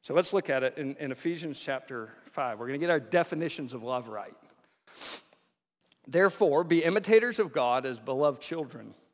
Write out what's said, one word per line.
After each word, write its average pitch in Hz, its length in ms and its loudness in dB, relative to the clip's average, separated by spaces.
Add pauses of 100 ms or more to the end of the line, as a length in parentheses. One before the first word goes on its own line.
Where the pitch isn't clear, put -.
So - 120 -8
let's 180 200 4
look 190 160 0
at 131 140 2
it 131 140 0
in, 139 180 -6
in 143 160 -6
Ephesians 160 480 -6
chapter 127 540 -8 (180)
five. 120 280 -4
We're 120 80 -6
gonna 139 120 -4
get 170 100 -2
our 160 100 4
definitions 156 760 -2
of 117 100 -10
love 123 240 -4
right. 107 280 -12 (1700)
Therefore, 175 560 4
be 165 200 4
imitators 220 540 4
of 185 160 -2
God 131 320 2
as 127 140 -6
beloved 135 420 0
children 131 540 -10 (180)